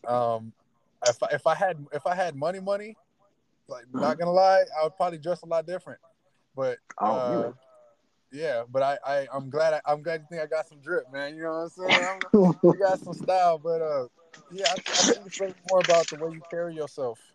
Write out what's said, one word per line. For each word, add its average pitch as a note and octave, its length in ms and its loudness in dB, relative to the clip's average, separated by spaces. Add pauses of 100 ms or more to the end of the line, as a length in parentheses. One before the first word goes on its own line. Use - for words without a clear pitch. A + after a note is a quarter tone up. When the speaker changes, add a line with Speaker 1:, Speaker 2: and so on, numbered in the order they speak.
Speaker 1:
Um, A#2 440 0 (540)
if A#2+ 160 2
I, A2 100 -2
if C#3+ 140 -2
I D#3+ 80 4
had, E3 380 -2
if D3 140 -6
I F3+ 80 0
had F3+ 200 -2
money, D#3+ 260 -4
money, G3+ 360 -6 (720)
like, B2 240 -10
not C3 80 -4 (140)
Speaker 2:
Mm-hmm. D#3+ 60 -8
Speaker 1:
gonna F3 120 0
lie, F#3+ 320 6 (140)
I D#3 60 2
would D#3 120 -4
probably F3 220 -2
dress E3 240 -6
a E3+ 40 -20
lot E3 200 -2
different. E3 340 -12 (560)
But, C3 220 -2 (220)
Speaker 2:
Oh, B2 60 0 (100)
Speaker 1:
uh, B2+ 140 -2 (120)
Speaker 2:
really? A#2+ 100 -4 (800)
Speaker 1:
yeah, C#3 360 -4
but C3+ 140 0
I, C#3 240 2
I, C#3 260 0
I'm C3+ 180 -8
glad D#3 240 2
I, D3 120 -2
I'm D3 160 0
glad D#3+ 200 -6
you D3 60 -20
think E3 140 -8
I D#3 40 -4
got D#3 220 -4
some D3+ 120 -20
drip, C#3 320 -4
man. C#3+ 240 -6
You D#3+ 60 -10
know E3 80 -4
what D#3+ 60 -4
I'm E3 120 -6
saying? F3+ 360 0 (300)
I'm, F3+ 280 8
Speaker 2:
<laughs> F3 100 8
Speaker 1:
you F3 60 0
got F#3 200 2
some E3+ 160 -12
style, F3 440 2
but, E3 240 -2
uh, D3+ 240 -2 (440)
yeah, F#3 160 -2
I, F#3+ 340 0
I - 40 6
think A3 220 2
it's - 140 -12
really F#3+ 140 -4 (140)
more F#3 120 4
about E3+ 280 4
the D#3 80 -10
way D#3+ 160 -6
you D#3+ 80 -14 (100)
carry E3+ 240 -6
yourself. C#3 440 -6 (160)